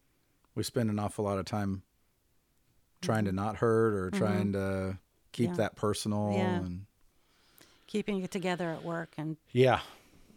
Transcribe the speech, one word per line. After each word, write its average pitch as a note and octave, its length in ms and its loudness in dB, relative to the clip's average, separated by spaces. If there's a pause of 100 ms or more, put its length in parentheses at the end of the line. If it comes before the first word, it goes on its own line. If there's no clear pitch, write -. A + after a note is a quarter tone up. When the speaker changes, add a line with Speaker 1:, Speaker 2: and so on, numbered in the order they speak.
(560)
Speaker 1:
We A2 80 -2
spend A#2 260 -2
an G#2 100 0
awful G#2 260 -2
lot G2+ 120 0
of F#2+ 80 -4
time G2 380 -2 (1160)
trying A2 240 2
to G2 60 0
Speaker 2:
Mm-hmm. F#2 40 0
Speaker 1:
not G#2 220 -2
hurt A2+ 360 4
or F#2 180 -2
Speaker 2:
Mm-hmm. G2 80 -2
Speaker 1:
trying G2+ 340 2
to F#2+ 460 -2 (320)
keep A#2+ 180 0
Speaker 2:
Yeah. F3 60 -4
Speaker 1:
that A2 200 0
personal G#2 580 0
Speaker 2:
Yeah. F#2+ 280 2
Speaker 1:
and F2+ 240 -8 (1000)
Speaker 2:
Keeping G3+ 340 -2
it F#3 100 -6
together F3+ 400 -2
at D#3 140 -8
work E3 320 -6
and D#3 180 -4 (160)
Speaker 1:
Yeah. B2 300 6 (540)